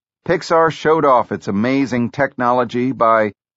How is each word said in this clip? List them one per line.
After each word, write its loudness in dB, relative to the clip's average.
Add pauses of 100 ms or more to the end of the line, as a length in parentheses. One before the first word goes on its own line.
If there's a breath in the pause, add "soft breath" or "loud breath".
(260)
Pixar 0
showed 0
off 2
its -8
amazing -2
technology -2
by, 2 (260)